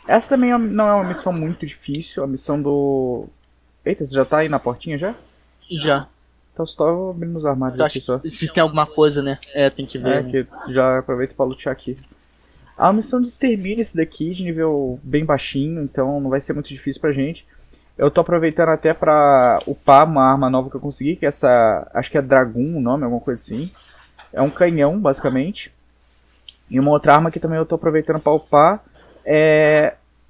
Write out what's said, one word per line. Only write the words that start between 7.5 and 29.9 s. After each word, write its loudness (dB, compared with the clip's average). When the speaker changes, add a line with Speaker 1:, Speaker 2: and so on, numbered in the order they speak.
Speaker 2:
Eu 4
Speaker 1:
aqui -4
Speaker 2:
acho -12
Speaker 1:
só. -4
Speaker 2:
que -10
se -8
tem 0
alguma 0
coisa, 2
né? -6
É, 2
tem -6
que -12
ver, -2
Speaker 1:
É, -2
Speaker 2:
né? -10
Speaker 1:
que -10
já 2
aproveito -4
pra 0
lutear -6
aqui. -10
A 4
missão -2
de -2
extermínio -2
esse -6
daqui, -4
de -8
nível -2
bem -2
baixinho, -4
então -4
não -6
vai -2
ser -8
muito -8
difícil -10
pra -2
gente. -6
Eu 2
tô 2
aproveitando 0
até 2
pra 4
upar 6
uma 2
arma 4
nova -2
que -12
eu -10
consegui, -6
que -4
é 2
essa, 2
acho -4
que -2
é 4
Dragoon 0
o -4
nome, -2
alguma -4
coisa -6
assim. -10
É -4
um 2
canhão, 2
basicamente. -2
E 0
uma 2
outra 4
arma 2
que -8
também -2
eu -2
tô -2
aproveitando 0
pra 2
upar 4
é... 4